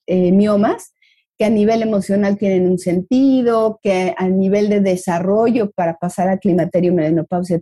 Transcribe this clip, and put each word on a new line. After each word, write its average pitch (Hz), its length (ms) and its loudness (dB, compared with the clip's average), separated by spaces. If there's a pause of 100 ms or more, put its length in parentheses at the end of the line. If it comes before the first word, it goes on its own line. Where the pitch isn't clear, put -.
eh, 180 240 2
miomas, 208 640 2 (440)
que 220 80 -2
a 214 60 0
nivel 220 320 2
emocional 202 560 -2
tienen 185 320 0
un 180 80 0
sentido, 226 1040 0
que 185 340 0
a 190 120 -2
nivel 190 400 0
de 208 120 2
desarrollo 196 920 0
para 165 260 -4
pasar 180 300 -4
a 190 100 0
climaterio 180 540 0
y - 20 0
menopausia 170 680 -2